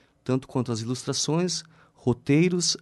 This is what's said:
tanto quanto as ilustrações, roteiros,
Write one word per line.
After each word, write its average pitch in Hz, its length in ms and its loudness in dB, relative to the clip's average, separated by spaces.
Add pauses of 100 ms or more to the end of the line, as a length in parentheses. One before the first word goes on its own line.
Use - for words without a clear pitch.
(240)
tanto 127 240 -2
quanto 123 240 -2
as 110 100 -2
ilustrações, 147 840 -2 (300)
roteiros, 170 880 2